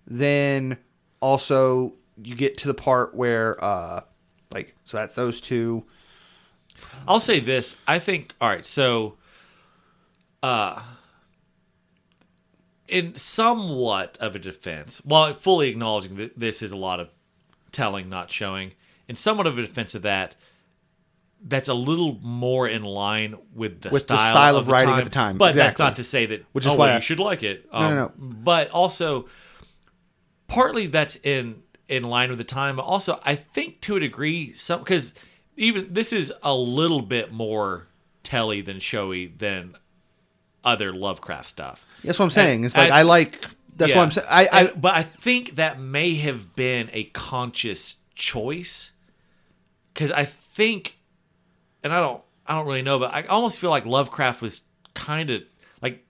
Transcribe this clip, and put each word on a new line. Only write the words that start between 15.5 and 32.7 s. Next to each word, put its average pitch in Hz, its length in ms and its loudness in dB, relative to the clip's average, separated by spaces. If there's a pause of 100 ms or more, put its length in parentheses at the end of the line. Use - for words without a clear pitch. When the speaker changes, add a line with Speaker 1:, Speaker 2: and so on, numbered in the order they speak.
Speaker 2:
acknowledging 107 460 -4
that 110 240 -12
this 113 220 -4
is 101 100 -8
a 98 60 -12
lot 92 220 -4
of 87 100 -10 (600)
telling, 98 380 -6
not 92 220 -10
showing, 95 400 -8 (360)
in 117 80 -12
somewhat 208 320 0
of 131 100 -2
a 120 40 -4
defense 110 320 -8
of 101 80 -10
that, 95 340 -4 (1080)
that's 135 280 -4
a 131 40 0
little 143 480 -2
more 123 460 -2
in 107 160 -4
line 104 540 -4 (180)
with 107 260 -8
the 95 80 -10
Speaker 1:
With 139 180 0
the 113 100 4
Speaker 2:
style 110 160 8
Speaker 1:
style 143 240 8
Speaker 2:
of 131 40 2
Speaker 1:
of 123 60 -2
Speaker 2:
the 131 60 4
Speaker 1:
writing 131 160 6
at 131 60 4
Speaker 2:
time. 127 100 2
Speaker 1:
the - 40 -10
time. 104 280 0
Speaker 2:
But 170 180 6
that's 139 180 6
Speaker 1:
Exactly. 160 120 0
Speaker 2:
not 117 100 2
to 123 80 -10
say 120 240 -2
that, 107 240 -8
Speaker 1:
Which 135 140 -2
is 147 60 4
Speaker 2:
oh, - 40 4
Speaker 1:
why 143 120 6
Speaker 2:
well, 127 60 6
Speaker 1:
I - 40 4
Speaker 2:
you 110 40 0
should 160 180 -4
like 185 240 -2
it. 98 280 -6
Speaker 1:
No, - 80 -4
no, 160 80 2
Speaker 2:
Um, 151 80 2
Speaker 1:
no. 131 220 -2
Speaker 2:
but 139 540 0
also, 165 560 0 (1200)
partly 220 400 2
that's 151 360 0
in, 127 380 -4 (260)
in 131 160 -4
line 123 260 0
with 123 80 -6
the 117 60 -8
time. 135 320 -4